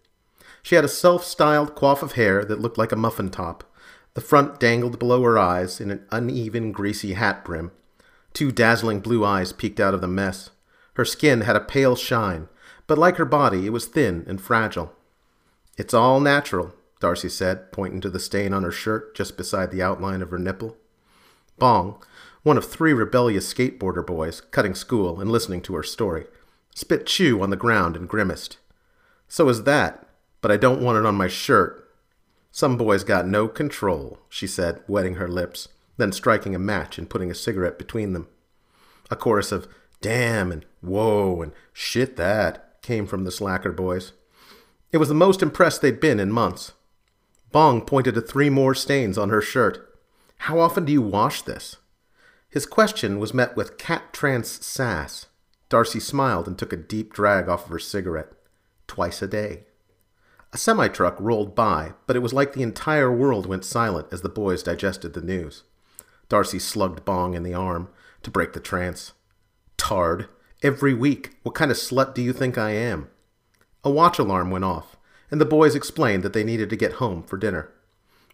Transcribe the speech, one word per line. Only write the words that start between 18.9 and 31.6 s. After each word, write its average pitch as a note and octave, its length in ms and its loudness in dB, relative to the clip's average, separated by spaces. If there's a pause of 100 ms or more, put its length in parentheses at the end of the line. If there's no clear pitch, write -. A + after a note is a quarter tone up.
just - 220 -8
beside F#2 340 -4
the F#2 120 -4
outline F#2+ 380 -2
of E2+ 100 -8
her F2 80 -6
nipple. F#2+ 380 -6 (840)
Bong, A2 440 2 (400)
one C#3+ 160 4
of - 60 -2
three D#3+ 280 2
rebellious A#2 600 2
skateboarder F#2 520 -2
boys, E2 360 -6 (100)
cutting G#2 240 0
school F#2+ 460 -2
and G#2+ 100 -4
listening G#2 320 0
to F#2 120 -8
her D#2 80 -4
story, E2 440 -4 (480)
spit - 320 -2
chew C3 360 2
on G2 80 0
the G2 60 -2
ground G2 400 2
and F2 120 -10
grimaced. F#2+ 500 -4 (720)
"So D3+ 200 4
is A#2 160 0
that, C3+ 440 0 (320)
but G#2 100 0
I G#2 60 6
don't B2+ 240 4
want A#2+ 180 2
it A2 80 4
on G#2 100 2
my F#2+ 120 0
shirt." - 580 2 (640)